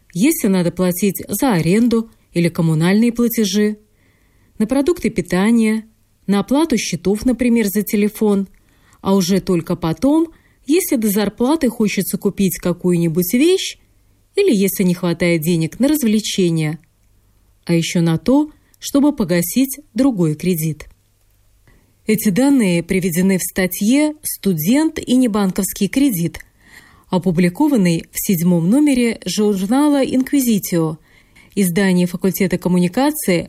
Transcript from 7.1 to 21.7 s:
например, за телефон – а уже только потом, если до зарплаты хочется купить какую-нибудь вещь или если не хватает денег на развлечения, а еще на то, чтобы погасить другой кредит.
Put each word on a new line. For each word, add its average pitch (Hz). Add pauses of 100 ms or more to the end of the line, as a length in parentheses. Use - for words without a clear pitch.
например, 233
за 208
телефон – 202 (520)
а 190
уже 190
только 175
потом, 277 (360)
если 320
до 220
зарплаты 233
хочется 202
купить 190
какую-нибудь 175
вещь 349 (580)
или 392
если 196
не 180
хватает 170
денег 160
на 254
развлечения, 196 (840)
а 175
еще 170
на 165
то, 294 (280)
чтобы 285
погасить 180 (140)
другой 214
кредит. 160 (1200)